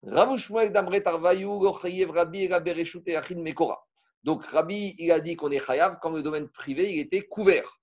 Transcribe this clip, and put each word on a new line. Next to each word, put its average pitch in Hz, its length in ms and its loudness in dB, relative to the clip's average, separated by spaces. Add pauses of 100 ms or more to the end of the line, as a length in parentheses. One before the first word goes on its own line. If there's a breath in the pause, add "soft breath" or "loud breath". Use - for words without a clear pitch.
Rav 180 340 4
Shmuel 208 360 0
Damre 190 280 2
Tarvayu, 180 440 2
Lo 196 360 0
Chayev 180 300 -2
Rabbi, 170 380 0
Rabbi 175 240 0
Reshut 170 340 -6
Yachid 165 300 -4
Mekora. 160 440 -2 (420)
Donc, 151 200 -2
Rabbi, 185 540 0
il 170 160 -2
a 160 80 4
dit 165 160 -6
qu'on 143 140 -4
est 135 140 -2
Chayav 160 360 2
quand 165 80 -4
le 160 120 -4
domaine 151 280 -6
privé, 165 420 -4
il 160 80 -2
était 180 220 -2
couvert. 190 600 2